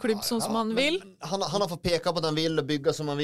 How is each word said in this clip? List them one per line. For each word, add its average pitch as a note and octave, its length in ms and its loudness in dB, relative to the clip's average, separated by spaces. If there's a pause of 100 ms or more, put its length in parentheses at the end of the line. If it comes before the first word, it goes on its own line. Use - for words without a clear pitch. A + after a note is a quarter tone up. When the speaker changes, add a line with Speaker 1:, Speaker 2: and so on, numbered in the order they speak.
Speaker 1:
klubb A3 160 0
sånn A3+ 240 -2
som G#3+ 80 -2
Speaker 2:
Ja, A3+ 60 2
Speaker 1:
han A3 160 0
Speaker 2:
men - 20 -2
Speaker 1:
vil. D4 240 2 (320)
Speaker 2:
han, G3 160 0
han G3 160 2
har E3+ 80 -2
fått E3 160 -8
peke E3+ 240 2
på E3+ 80 -2
det D#3+ 80 2
han D#3 140 0
vil, D#3+ 180 2
og C3+ 80 -4
bygge D3 240 2
som D3+ 160 -4
han C#3+ 160 -2